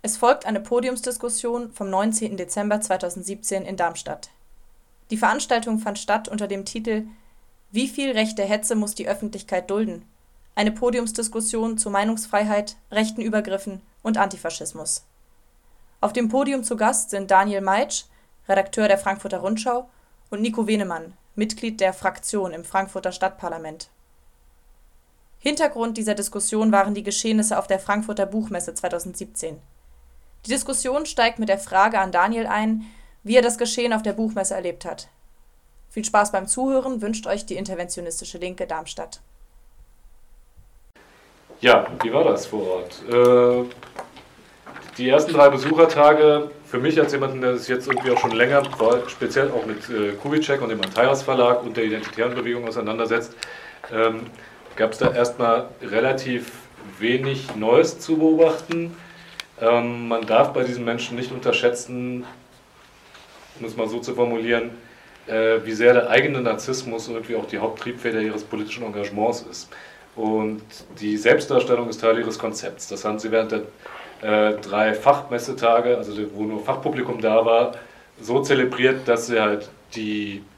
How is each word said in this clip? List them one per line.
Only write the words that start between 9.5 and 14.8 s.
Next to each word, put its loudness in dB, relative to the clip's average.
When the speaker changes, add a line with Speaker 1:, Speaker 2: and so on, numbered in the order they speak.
Speaker 1:
dulden? -4
Eine 2
Podiumsdiskussion -2
zu -4
Meinungsfreiheit, 0
rechten -2
Übergriffen -4
und 0
Antifaschismus. -4